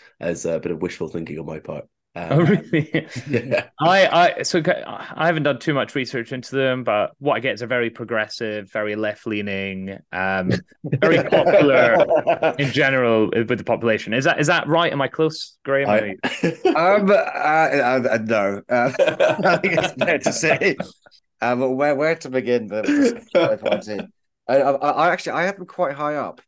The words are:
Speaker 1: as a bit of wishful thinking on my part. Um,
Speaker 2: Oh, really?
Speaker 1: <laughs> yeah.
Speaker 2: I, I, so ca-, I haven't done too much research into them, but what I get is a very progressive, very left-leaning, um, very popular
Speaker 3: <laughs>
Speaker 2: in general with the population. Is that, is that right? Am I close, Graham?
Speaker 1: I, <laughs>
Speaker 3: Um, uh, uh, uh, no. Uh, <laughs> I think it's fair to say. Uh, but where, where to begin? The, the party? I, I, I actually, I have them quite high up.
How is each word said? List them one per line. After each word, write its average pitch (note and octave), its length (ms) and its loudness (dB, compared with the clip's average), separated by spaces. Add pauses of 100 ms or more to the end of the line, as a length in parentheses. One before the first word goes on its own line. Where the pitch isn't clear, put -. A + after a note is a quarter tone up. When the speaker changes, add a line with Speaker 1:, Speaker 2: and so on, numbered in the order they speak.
(180)
Speaker 1:
as E2+ 280 -6
a E2 140 -2
bit E2+ 120 -6
of D#2+ 100 -8
wishful F2 260 -6
thinking D#2 300 -10
on D2+ 80 -10
my D#2 140 -10
part. D2+ 240 -12 (320)
Um, F2 160 -10
Speaker 2:
Oh, D3 80 4
really? D#3 680 0 (120)
Speaker 1:
<laughs> B2 100 -14
yeah. B2+ 400 -2 (100)
Speaker 2:
I, F3+ 280 4 (320)
I, - 40 -4
so E3 200 0
ca-, E3 200 0 (320)
I D#3 120 0
haven't D#3+ 160 0
done C#3 160 0
too D#3 160 -2
much B2 200 -2
research B2+ 380 -6
into B2+ 240 -8
them, C3 260 0
but G#2 360 0
what C#3 180 0
I A#2 40 -4
get B2+ 120 -2
is G#2 80 -8
a A#2+ 60 -8
very A#2 240 -2
progressive, G#2+ 840 -6
very G#2 240 -4
left-leaning, G2 1040 -6 (140)
um, F#2 380 -2 (320)
very D#3 400 2
popular C#3 840 4 (480)
Speaker 3:
<laughs> - 40 -16
Speaker 2:
in C#3 140 0
general B2 540 2
with A#2 320 0
the G2+ 60 -10
population. A2 500 0
Is C3 100 0
that, D#3 160 2
is D3+ 60 2
that E3+ 200 2
right? E3 240 2
Am C#3+ 120 -2
I C3 60 -2
close, - 540 -4
Graham? C#3 280 0
Speaker 1:
I, G#2+ 260 0 (260)
<laughs> E3 320 0
Speaker 3:
Um, F#3+ 360 2
uh, G#3 40 6
uh, C#3 1000 2
uh, A#2 120 2
no. G#2 420 0
Uh, B2 280 2
<laughs> - 40 -12
I F3 600 2
think F#3 160 -2
it's - 180 0 (100)
fair D#3+ 160 0
to - 140 -2
say. - 440 0 (640)
Uh, B2 120 0
but C3 180 0
where, C#3+ 220 2
where D3+ 220 0
to D#3 140 -12
begin? B2 380 0
The, G#2 120 -4 (540)
the E3 280 2
party? - 380 -4 (480)
I, B2+ 80 4
I, C#3 160 4
I D3 400 2
actually, F3+ 200 -4
I D#3 100 -2
have G3 160 -4
them F3+ 80 -14
quite C#3+ 280 -2
high D3 220 -4
up. A#2+ 320 -8